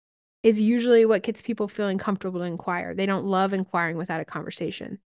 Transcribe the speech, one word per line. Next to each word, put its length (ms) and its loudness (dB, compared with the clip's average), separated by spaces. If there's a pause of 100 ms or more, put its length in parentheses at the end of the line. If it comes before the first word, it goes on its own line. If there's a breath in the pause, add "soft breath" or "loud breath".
(420)
is 180 4
usually 460 6
what 180 4
gets 180 -6
people 260 -4
feeling 300 -2
comfortable 440 -4
to 40 -4
inquire. 480 -6
They 120 -2
don't 200 -2
love 280 2
inquiring 440 -2
without 220 -6
a 60 -6
conversation. 800 -8